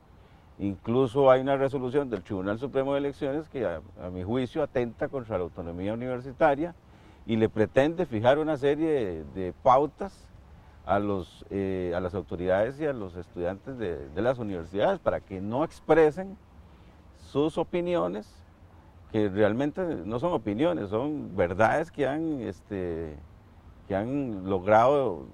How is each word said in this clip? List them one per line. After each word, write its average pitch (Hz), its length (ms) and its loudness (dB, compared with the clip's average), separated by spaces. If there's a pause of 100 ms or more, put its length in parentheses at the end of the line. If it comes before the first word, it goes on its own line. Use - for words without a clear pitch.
(580)
incluso 120 720 2
hay 131 100 8
una 139 160 2
resolución 131 540 0
del 101 120 -4
Tribunal 101 360 -4
Supremo 135 340 -2
de 139 60 0
Elecciones 143 500 -4
que 127 160 -6
a, 85 160 -4 (180)
a 90 120 -10
mi 90 120 -6
juicio 127 400 -2
atenta 123 460 -2
contra 113 300 -4
la 90 60 0
autonomía 87 500 -6
universitaria 131 800 0 (500)
y 117 120 0
le 110 120 4
pretende 143 560 2
fijar 120 340 4
una 151 200 0
serie 147 320 2
de, 92 340 -2
de 90 300 -6
pautas 143 760 2 (560)
a 98 140 2
los, 101 500 -4
eh, 92 480 -2
a 92 40 -2
las 92 140 -4
autoridades 95 640 0
y 156 60 -6
a 143 80 -2
los 98 240 -8
estudiantes 90 640 -8
de, 76 320 -6
de 80 100 -6
las 120 180 0
universidades 101 600 -2
para 82 220 -2
que 95 200 -10
no 113 240 -2
expresen 160 720 2 (800)
sus 147 400 -2
opiniones, 175 760 -2 (800)
que 107 180 2
realmente 110 520 2 (220)
no 110 140 -4
son 175 160 -2
opiniones, 110 560 -2
son 123 440 -4
verdades 110 560 2
que 143 160 -2
han, 151 360 -4
este, 87 720 -8 (720)
que 98 80 -2
han 110 540 -4
logrado 107 840 4